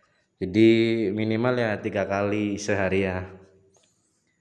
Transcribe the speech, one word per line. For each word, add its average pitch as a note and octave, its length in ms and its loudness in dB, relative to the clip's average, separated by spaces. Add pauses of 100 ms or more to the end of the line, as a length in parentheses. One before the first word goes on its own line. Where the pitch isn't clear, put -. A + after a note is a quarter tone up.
(420)
Jadi G#2+ 260 4 (460)
minimal A2 400 0
ya A2 240 -2
tiga G2+ 240 -4
kali G2+ 560 -2
sehari G2 480 0
ya. F2+ 160 -4 (1200)